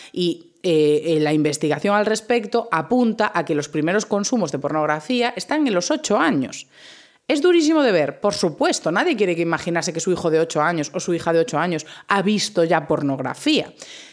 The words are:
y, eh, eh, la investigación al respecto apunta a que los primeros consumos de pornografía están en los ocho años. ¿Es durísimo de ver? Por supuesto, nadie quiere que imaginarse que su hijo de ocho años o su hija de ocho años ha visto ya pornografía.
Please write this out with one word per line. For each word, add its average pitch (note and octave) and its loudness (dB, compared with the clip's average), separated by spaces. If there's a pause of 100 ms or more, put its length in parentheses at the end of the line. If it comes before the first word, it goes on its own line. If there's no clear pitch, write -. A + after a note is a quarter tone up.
(120)
y, F3 -4 (100)
eh, D3+ 4
eh, D#3+ 2
la D3+ 2
investigación D3+ 0
al G#3 2
respecto A3 -2
apunta A3 0
a E3 -2
que D#3+ -2
los C#3+ -2
primeros F3 -2
consumos G3+ -2
de C#3 -4
pornografía D#3 -2
están D4 -2
en A#3 0
los F3 0
ocho D4+ 0
años. A3+ -2 (600)
¿Es C#4+ 0
durísimo E4 4
de B3 4
ver? D3 0
Por G3+ 0
supuesto, F3 0
nadie C4+ 0
quiere F#3 0
que E3 -2
imaginarse E3+ -2
que D#3+ -6
su F#3 -2
hijo E3+ 0
de D#3 2
ocho D#3+ 0
años D#3 -2
o F3+ -4
su F3 -4
hija E3 -2
de E3 4
ocho D#3+ -2
años E3 -4 (200)
ha G3 2
visto F3+ 0
ya E3 2
pornografía. C#3+ -2 (400)